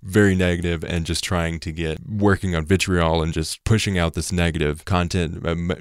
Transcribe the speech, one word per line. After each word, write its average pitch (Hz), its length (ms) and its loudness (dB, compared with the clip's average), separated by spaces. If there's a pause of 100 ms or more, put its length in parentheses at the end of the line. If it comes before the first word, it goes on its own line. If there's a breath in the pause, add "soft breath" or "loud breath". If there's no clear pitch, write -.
very 98 320 4
negative 87 480 0
and 85 240 -4
just 85 160 -2
trying 82 380 -2
to 85 100 -8
get, 78 280 -4 (100)
working 101 480 2
on 80 100 -2
vitriol 82 560 2
and 80 100 -2
just - 300 -6
pushing 104 340 0
out 85 180 0
this - 180 -6
negative 80 520 0
content, 87 600 -2
uh, 82 40 -2
m-, 85 200 -2 (100)